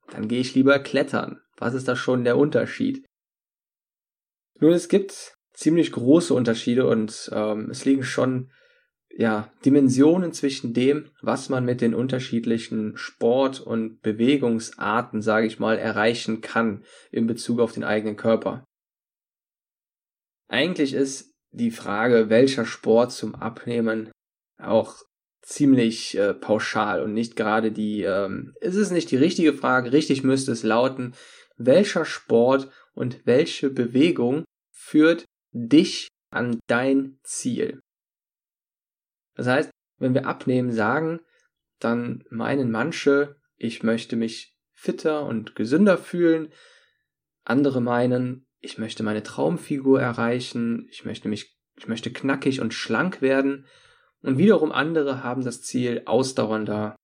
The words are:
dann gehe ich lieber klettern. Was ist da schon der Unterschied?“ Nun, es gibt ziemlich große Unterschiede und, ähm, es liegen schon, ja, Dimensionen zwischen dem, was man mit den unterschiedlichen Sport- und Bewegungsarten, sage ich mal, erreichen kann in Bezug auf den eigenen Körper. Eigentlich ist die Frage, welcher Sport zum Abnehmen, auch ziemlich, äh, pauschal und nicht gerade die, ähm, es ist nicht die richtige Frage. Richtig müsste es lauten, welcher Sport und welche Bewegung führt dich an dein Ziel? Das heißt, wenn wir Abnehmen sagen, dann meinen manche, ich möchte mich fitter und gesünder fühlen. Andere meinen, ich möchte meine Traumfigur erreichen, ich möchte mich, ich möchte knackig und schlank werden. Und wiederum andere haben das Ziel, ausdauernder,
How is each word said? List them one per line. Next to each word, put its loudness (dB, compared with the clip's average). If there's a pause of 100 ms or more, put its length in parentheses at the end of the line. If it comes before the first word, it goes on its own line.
dann -6
gehe -2
ich -4
lieber 6
klettern. -4 (160)
Was -4
ist -4
da -2
schon 0
der 2
Unterschied?“ 0 (1600)
Nun, 8
es 0
gibt -2 (180)
ziemlich 2
große 4
Unterschiede 2
und, -2
ähm, -4
es -12
liegen 2
schon, -2 (600)
ja, -2 (140)
Dimensionen 4
zwischen -4
dem, 0 (100)
was -4
man -2
mit -2
den 2
unterschiedlichen -4
Sport- -2
und -6
Bewegungsarten, 0
sage 2
ich -10
mal, 0
erreichen -2
kann -4 (260)
in 0
Bezug -2
auf 0
den -8
eigenen -2
Körper. 0 (1800)
Eigentlich 0
ist -4 (160)
die -2
Frage, 2
welcher 4
Sport 2
zum -10
Abnehmen, -4 (460)
auch 0 (460)
ziemlich, 2
äh, 2
pauschal 0
und -4
nicht -4
gerade 0
die, -4
ähm, -4
es -2
ist 0
nicht -2
die 2
richtige 4
Frage. 0
Richtig 2
müsste 0
es -6
lauten, 0 (420)
welcher 4
Sport 2 (240)
und -8
welche 2
Bewegung 0 (260)
führt 2 (260)
dich 2 (220)
an -4
dein 0
Ziel? -6 (1500)
Das -6
heißt, 2 (260)
wenn 0
wir 0
Abnehmen -2
sagen, -2 (580)
dann -4
meinen -2
manche, 0 (180)
ich -8
möchte -2
mich -6 (160)
fitter -4
und -8
gesünder 4
fühlen. 0 (920)
Andere 0
meinen, -2 (140)
ich -16
möchte -8
meine -4
Traumfigur 0
erreichen, -4
ich -16
möchte -8
mich, -8 (200)
ich -20
möchte -6
knackig -2
und -4
schlank -4
werden. 0 (560)
Und -2
wiederum 4
andere -2
haben -4
das -8
Ziel, -4
ausdauernder, -2